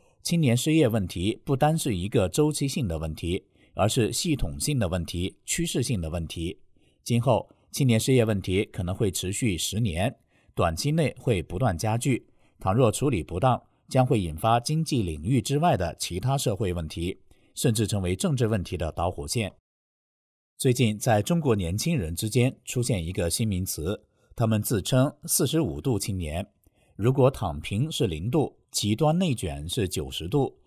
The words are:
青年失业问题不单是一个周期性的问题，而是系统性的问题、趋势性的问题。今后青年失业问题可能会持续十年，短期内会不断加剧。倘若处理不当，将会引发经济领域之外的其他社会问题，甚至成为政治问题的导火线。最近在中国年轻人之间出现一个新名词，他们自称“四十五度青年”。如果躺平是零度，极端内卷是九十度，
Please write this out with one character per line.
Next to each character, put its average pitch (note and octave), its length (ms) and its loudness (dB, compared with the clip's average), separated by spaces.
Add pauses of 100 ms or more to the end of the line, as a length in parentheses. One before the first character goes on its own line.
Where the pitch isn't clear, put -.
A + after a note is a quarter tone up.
(220)
青 E3+ 180 0
年 B2 160 6
失 D#3 160 2
业 D#3 160 6
问 G#2 180 0
题 F2+ 380 -2
不 C#3 120 0
单 D3+ 200 4
是 C3 200 -2
一 F2 120 -2
个 G2 200 2
周 D3+ 240 2
期 C#3+ 160 -4
性 C3+ 180 -4
的 D#2+ 120 -2
问 D#2+ 160 -6
题， F2 300 -4 (300)
而 F#2+ 140 2
是 A2 240 2
系 E3 220 -2
统 D2 240 -2
性 C#3+ 200 -2
的 G2+ 100 2
问 E2+ 160 -2
题、 F2 400 -4
趋 - 200 -2
势 E3 180 -2
性 A#2+ 180 -2
的 D#2+ 100 -4
问 E2+ 160 -4
题。 - 320 -8 (440)
今 A#2+ 180 0
后 A#2 280 0 (220)
青 C#3+ 160 0
年 A#2 120 6
失 C3 140 2
业 B2 120 6
问 G#2+ 160 0
题 F#2+ 260 0
可 - 160 -8
能 F2 120 -4
会 G2+ 160 0
持 F#2 220 -4
续 G2 240 -2
十 - 240 -4
年， F#2+ 340 0 (400)
短 E2 220 0
期 C#3 140 -2
内 D#3 280 0
会 G2+ 240 0
不 F2 160 -6
断 G#2 180 2
加 A2 200 0
剧。 B2 300 0 (320)
倘 F#2+ 160 0
若 A#2+ 160 6
处 C#3 200 0
理 F#2+ 120 0
不 E2+ 160 -8
当， B2 240 2 (260)
将 B2+ 180 2
会 C3 120 2
引 E2+ 160 -2
发 A2+ 240 2
经 D3+ 240 -2
济 C3+ 200 0
领 D#2 200 -4
域 A#2 200 2
之 C3+ 160 -2
外 D#3 180 4
的 F2 200 -2
其 - 220 -6
他 C3+ 200 0
社 A2+ 180 -2
会 F#2+ 160 0
问 E2+ 160 -4
题， A2 320 -6 (340)
甚 A#2+ 200 0
至 G#2+ 120 0
成 G2+ 140 -2
为 F#2 160 0
政 E3 180 0
治 A#2+ 120 2
问 G#2+ 180 0
题 - 120 -6
的 D#2 160 -4
导 E2+ 180 -2
火 D2 180 -8
线。 G#2 240 -4 (1040)
最 C3 160 2
近 A2 260 2
在 A2 220 4
中 E3+ 180 0
国 C3 160 2
年 F#2+ 220 0
轻 E3 200 0
人 E2+ 200 -2
之 A2 140 -4
间 B2+ 340 2
出 - 180 -4
现 A#2 220 -2
一 E2 80 -4
个 F2+ 160 0
新 A2+ 180 -2
名 F#2+ 160 0
词， F#2 400 -4 (320)
他 A#2+ 120 0
们 A2 160 2
自 G#2+ 180 0
称 C3 340 2 (120)
“四 E3 200 0
十 D#3 140 0
五 D3 220 -2
度 B2 160 0
青 - 180 -4
年”。 E2+ 300 -4 (500)
如 A2+ 160 2
果 C3+ 180 4
躺 D#2 300 -4
平 A2 320 -4
是 C3+ 140 0
零 E2+ 240 -4
度， C#3 260 0 (140)
极 G#2+ 260 -2
端 D#3 220 2
内 F3+ 160 0
卷 D2 340 -6
是 G2 180 -2
九 D2 240 -6
十 D#2+ 160 -8
度， C3+ 300 0 (100)